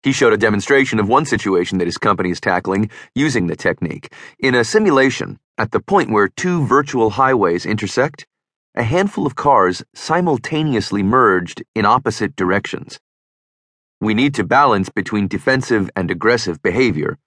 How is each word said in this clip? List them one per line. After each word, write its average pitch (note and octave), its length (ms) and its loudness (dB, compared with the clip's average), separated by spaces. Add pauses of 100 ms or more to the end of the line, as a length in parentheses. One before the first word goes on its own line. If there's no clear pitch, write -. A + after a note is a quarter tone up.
He C3+ 80 0
showed B2 200 4
a G#2+ 60 2
demonstration A2+ 600 2
of G#2 100 0
one C#3 160 2
situation F#2+ 540 -2
that F2 80 0
his E2+ 100 -6
company F#2+ 320 0
is F2 100 -4
tackling F#2+ 520 -2 (240)
using B2 320 0
the D#2 80 -4
technique. - 580 -6 (240)
In C3 160 0
a A#2+ 100 4
simulation, C3+ 760 0 (180)
at - 140 -4
the G#2 100 -2
point F#3+ 300 0
where G#2 160 2
two F3 380 -2
virtual B2+ 440 2
highways G#2 560 0
intersect, A2 640 -4 (480)
a A#2+ 80 -2
handful E3+ 420 -2
of C#3 100 -4
cars G2 480 2 (120)
simultaneously D3+ 1040 -2
merged G2 600 2 (100)
in A2 100 -2
opposite A2 520 0
directions. F#2 640 -4 (1000)
"We G#2+ 140 0
need C3+ 220 2
to G#2+ 80 -2
balance A#2+ 460 2
between G2+ 380 -2
defensive A2+ 680 0
and F#2 160 -4
aggressive F2+ 500 -2
behavior" F2 640 -2